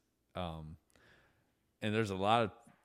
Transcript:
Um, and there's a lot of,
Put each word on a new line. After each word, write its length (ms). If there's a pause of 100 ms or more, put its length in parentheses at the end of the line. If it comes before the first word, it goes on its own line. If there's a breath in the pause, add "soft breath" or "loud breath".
(340)
Um, 440 (1040 soft breath)
and 120
there's 140
a 80
lot 280
of, 80 (320)